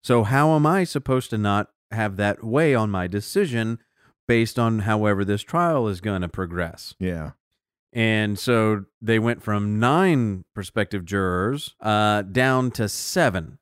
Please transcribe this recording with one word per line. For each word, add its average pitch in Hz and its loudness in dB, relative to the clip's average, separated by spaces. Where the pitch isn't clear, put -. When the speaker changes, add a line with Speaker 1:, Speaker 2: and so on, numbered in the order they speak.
Speaker 1:
So 120 4
how 143 4
am 151 4
I 180 2
supposed 131 -2
to 110 -2
not 104 0
have 107 -4
that 104 -2
weigh 139 2
on 110 0
my 90 -2
decision 113 -2
based 113 2
on 113 2
however 104 2
this 101 0
trial 160 0
is 90 -4
gonna 92 -4
progress?" 85 -8
Speaker 2:
Yeah. 82 -6
Speaker 1:
And 107 0
so 107 0
they 113 2
went 117 0
from 104 -2
nine 127 2
prospective 101 -4
jurors, 95 -2
uh, 107 2
down 127 0
to 107 -4
seven. 98 -2